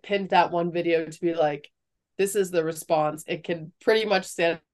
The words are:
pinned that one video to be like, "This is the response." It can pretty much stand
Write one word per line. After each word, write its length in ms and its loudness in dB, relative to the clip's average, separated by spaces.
pinned 280 -2
that 200 4
one 220 -2
video 340 0
to 140 -14
be 140 0
like, 360 -2
"This 180 0
is 140 0
the 140 0
response." 640 -2
It 180 -8
can 360 -8
pretty 260 2
much 200 2
stand 340 0